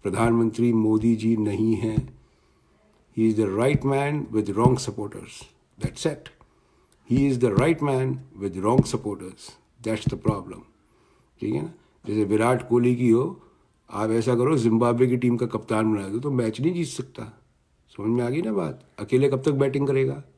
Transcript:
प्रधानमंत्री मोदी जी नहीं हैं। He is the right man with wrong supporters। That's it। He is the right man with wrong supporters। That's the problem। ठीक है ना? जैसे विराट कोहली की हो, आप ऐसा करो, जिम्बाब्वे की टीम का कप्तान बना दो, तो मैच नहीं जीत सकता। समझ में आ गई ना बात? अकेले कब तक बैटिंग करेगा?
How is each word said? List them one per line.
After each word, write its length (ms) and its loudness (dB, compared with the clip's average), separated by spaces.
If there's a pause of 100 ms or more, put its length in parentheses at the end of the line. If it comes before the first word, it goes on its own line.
प्रधानमंत्री 680 0
मोदी 420 2
जी 220 0
नहीं 380 0
हैं। 460 -4 (960)
He 160 4
is 100 2
the 140 -4
right 260 2
man 400 0 (100)
with 120 0
wrong 300 2
supporters। 680 -10 (400)
That's 240 -4
it। 220 -6 (840)
He 220 4
is 60 -2
the 160 2
right 280 2
man 320 0 (280)
with 100 -6
wrong 280 2
supporters। 720 -8 (340)
That's 220 -2
the 120 -4
problem। 380 -4 (840)
ठीक 140 -4
है 60 -2
ना? 100 -10 (340)
जैसे 180 -2
विराट 460 0
कोहली 260 4
की 140 2
हो, 320 2 (520)
आप 180 -2
ऐसा 240 2
करो, 220 2
जिम्बाब्वे 500 4
की 100 2
टीम 200 2
का 80 0
कप्तान 500 -2
बना 120 -6
दो, 120 -6
तो 120 -6
मैच 300 -2
नहीं 120 0
जीत 140 -4
सकता। 540 -14 (480)
समझ 180 -8
में 160 0
आ 60 -2
गई 120 -2
ना 120 -2
बात? 300 -4 (160)
अकेले 300 2
कब 120 0
तक 100 2
बैटिंग 360 0
करेगा? 360 0 (140)